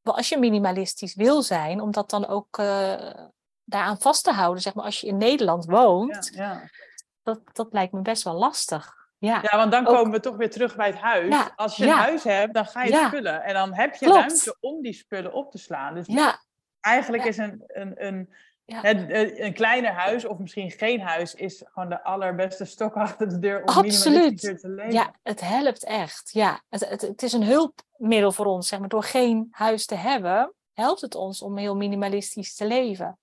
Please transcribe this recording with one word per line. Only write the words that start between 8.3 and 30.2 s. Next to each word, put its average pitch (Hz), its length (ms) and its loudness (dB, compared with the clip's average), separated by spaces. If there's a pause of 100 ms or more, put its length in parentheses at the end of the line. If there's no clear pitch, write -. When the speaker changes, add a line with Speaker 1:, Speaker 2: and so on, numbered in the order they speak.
Speaker 1:
lastig. - 680 -2 (160)
Ja. 214 240 0
Speaker 2:
Ja, 208 140 2
want 220 160 4
dan 247 140 4
Speaker 1:
Ook 240 80 8
Speaker 2:
komen 226 180 4
we 220 80 0
toch 233 160 -6
weer 226 140 -2
terug 226 260 -2
bij 208 100 0
het 196 120 -2
huis. 202 300 0
Speaker 1:
Ja, 277 280 2
Speaker 2:
Als 214 200 -4
je 208 60 -2
een 254 60 6
Speaker 1:
ja. 311 80 6
Speaker 2:
huis 285 280 2
hebt, 214 300 0
dan 214 120 0
ga 247 160 -8
je 240 80 0
Speaker 1:
Ja. 294 160 6
Speaker 2:
spullen. 202 360 -2
En 196 120 -4
dan 190 200 0
heb 240 200 0
je - 120 -8
Speaker 1:
Klopt. 370 140 10
Speaker 2:
ruimte 294 400 0
om 294 220 -8
die 233 100 -6
spullen 180 400 -10
op 277 180 -6
te 196 80 -18
slaan. 147 360 -8
Dus 170 120 -10
Speaker 1:
Ja. 269 360 2 (380)
Speaker 2:
eigenlijk 233 420 2
Speaker 1:
Ja. 240 60 -2
Speaker 2:
is 202 80 -4
een, 208 300 -8
een, 196 400 -12
een, 190 280 -8 (300)
Speaker 1:
Ja. 226 160 -14
Speaker 2:
het, 208 180 2 (120)
een, 208 340 -2
een 202 100 -4
kleiner 226 380 2
huis, 202 320 -2
of 196 140 -8
misschien 185 320 -10
geen 226 300 -2
huis, 170 340 -4
is - 300 -10
gewoon 180 240 -10
de 175 160 -6
allerbeste 190 600 -4
stok 214 320 -6
achter 208 320 -2
de 180 100 -4
deur 202 240 -2
om - 60 -2
Speaker 1:
Absoluut. 208 360 4
Speaker 2:
minimalistischer 277 540 4
te 185 100 -14
leven. 196 240 -8
Speaker 1:
Ja, 226 300 0
het 208 180 -6
helpt 233 440 -2
echt. - 480 -6
Ja. 208 360 2
Het, - 200 -6
het, 202 140 -8
het 202 200 -8
is 240 100 -2
een 226 120 2
hulpmiddel 220 880 2
voor 208 140 -2
ons. 185 220 0
Zeg 196 100 -6
maar, 196 100 -8
door 214 160 -2
geen 233 460 2
huis 220 360 -2
te - 80 -6
hebben, 208 600 0 (180)